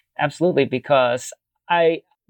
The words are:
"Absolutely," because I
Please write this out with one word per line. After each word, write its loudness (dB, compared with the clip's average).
"Absolutely," 0
because -2
I 0